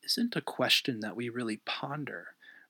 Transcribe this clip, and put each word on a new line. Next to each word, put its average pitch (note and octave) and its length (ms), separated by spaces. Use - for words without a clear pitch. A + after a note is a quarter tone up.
isn't - 320
a D#3 60
question - 580
that G#2+ 160
we A#2+ 120
really A2+ 380
ponder, C#3 680